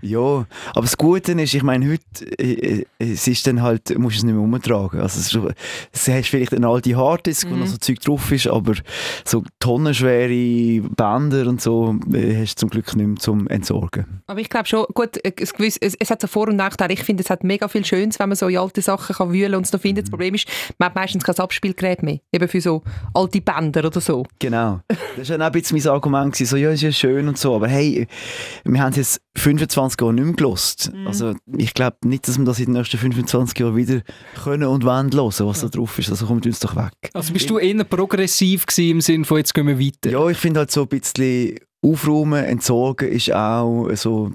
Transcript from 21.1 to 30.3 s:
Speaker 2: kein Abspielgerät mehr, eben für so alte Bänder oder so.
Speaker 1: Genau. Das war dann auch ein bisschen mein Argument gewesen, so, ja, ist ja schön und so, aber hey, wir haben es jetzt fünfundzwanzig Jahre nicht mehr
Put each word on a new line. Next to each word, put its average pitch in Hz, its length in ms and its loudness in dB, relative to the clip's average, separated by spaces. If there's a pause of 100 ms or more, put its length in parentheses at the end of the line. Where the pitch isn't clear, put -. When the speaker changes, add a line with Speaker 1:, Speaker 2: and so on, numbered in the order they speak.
Speaker 2:
kein 175 120 2
Abspielgerät 185 680 -2
mehr, 147 160 -2 (120)
eben 175 160 2
für 180 140 0
so 160 220 0 (300)
alte 190 280 2
Bänder 156 440 0
oder 160 160 0
so. 131 240 0 (140)
Speaker 1:
Genau. 113 400 0 (380)
Das 131 120 -10
war 160 80 -2
dann 156 40 -2
auch 156 60 0
ein 160 40 0 (100)
bisschen 160 160 0
mein 147 100 2
Argument 139 460 2
gewesen, 123 160 0
so, 135 60 2
ja, 147 160 4
ist 151 120 0
ja 156 100 2
schön 139 340 2
und 143 100 -2
so, 135 180 2
aber 107 120 2
hey, 139 400 2 (560)
wir 131 180 2
haben 131 100 2
es 131 60 -2
jetzt - 240 -2 (160)
fünfundzwanzig 147 640 0
Jahre 117 120 4
nicht 123 120 2
mehr 170 80 0